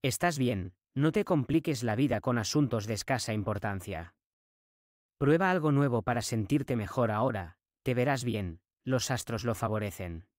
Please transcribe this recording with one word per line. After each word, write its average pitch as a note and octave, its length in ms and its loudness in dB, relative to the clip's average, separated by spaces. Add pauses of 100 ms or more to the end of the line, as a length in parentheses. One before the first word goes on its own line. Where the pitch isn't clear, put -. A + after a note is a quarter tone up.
Estás D3 360 0
bien, G#2+ 360 0 (200)
no D3+ 180 2
te - 120 0
compliques D3 600 0
la A2 120 2
vida C3+ 240 2
con B2 180 0
asuntos A2+ 500 0
de A2 80 -2
escasa A#2 380 -2
importancia. G2 840 -4 (1000)
Prueba E3 340 4
algo D#3 200 2
nuevo C#3 300 4
para A2 200 0
sentirte B2 540 0
mejor A2 360 0
ahora, G#2 460 -2 (260)
te B2+ 100 0
verás B2 300 0
bien, G2 360 -2 (240)
los B2+ 280 0
astros A2+ 340 -4
lo A2+ 100 0
favorecen. G2+ 720 -4 (120)